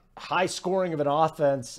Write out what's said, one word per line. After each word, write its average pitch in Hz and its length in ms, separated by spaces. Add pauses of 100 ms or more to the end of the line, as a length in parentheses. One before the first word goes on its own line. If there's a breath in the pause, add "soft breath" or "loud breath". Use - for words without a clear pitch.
(160)
high 175 300
scoring 185 480
of 151 60
an 143 60
offense 143 720